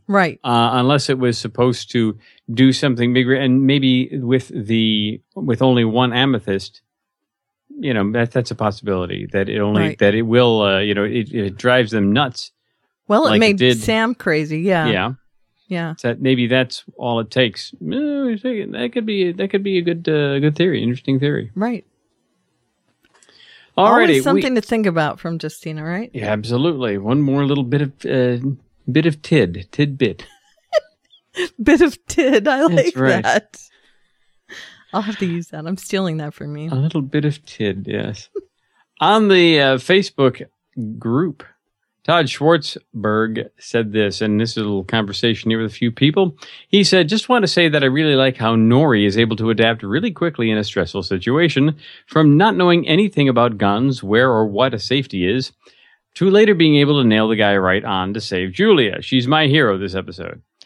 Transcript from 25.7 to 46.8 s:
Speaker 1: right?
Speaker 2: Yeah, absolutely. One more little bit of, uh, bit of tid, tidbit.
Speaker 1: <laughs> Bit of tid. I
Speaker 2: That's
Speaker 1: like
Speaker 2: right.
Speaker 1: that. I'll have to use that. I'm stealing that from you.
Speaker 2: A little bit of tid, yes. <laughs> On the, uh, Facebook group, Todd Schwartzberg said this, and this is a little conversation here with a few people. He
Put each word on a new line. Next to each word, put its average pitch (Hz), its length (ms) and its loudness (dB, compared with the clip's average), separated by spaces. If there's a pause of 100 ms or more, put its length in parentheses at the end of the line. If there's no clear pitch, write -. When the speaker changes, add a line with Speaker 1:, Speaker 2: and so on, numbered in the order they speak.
Speaker 1:
right? 180 300 -8
Speaker 2:
Yeah, 113 180 -8
absolutely. 120 640 -2
One 117 240 0
more 139 240 0
little 139 180 0
bit 143 180 0
of, 139 240 -8
uh, 127 400 0 (460)
bit 156 140 2
of 156 160 -2
tid, 95 500 0
tidbit. 143 600 -2
Speaker 1:
<laughs> - 1300 -8
Bit 302 180 4
of 311 160 2 (100)
tid. 254 380 2
I 285 220 2
Speaker 2:
That's 175 60 2
Speaker 1:
like 302 240 2
Speaker 2:
right. 131 260 2
Speaker 1:
that. 120 340 -2 (1300)
I'll 196 100 -4
have 208 180 -6
to 196 60 -2
use 170 220 -4
that. 156 180 -14
I'm 180 120 -6
stealing 185 400 -4
that 151 160 -8
from 147 240 -12
you. 156 120 -10
Speaker 2:
A 151 60 -4
little 147 260 0
bit 147 220 -4
of 147 220 -2
tid, 98 420 -6
yes. 104 400 -6 (380)
<laughs> - 340 -20
On 208 300 4
the, 170 320 6
uh, 135 160 2
Facebook 160 680 0 (540)
group, 131 460 -2 (580)
Todd 160 220 2
Schwartzberg 110 1200 -2 (100)
said 110 360 -4
this, 104 260 -2
and 107 220 0
this 117 100 -2
is - 60 -8
a 113 40 -4
little 101 220 -4
conversation 110 680 -2
here 113 100 -2
with 110 100 -6
a - 20 -18
few 120 160 -2
people. 156 460 0 (320)
He 202 160 4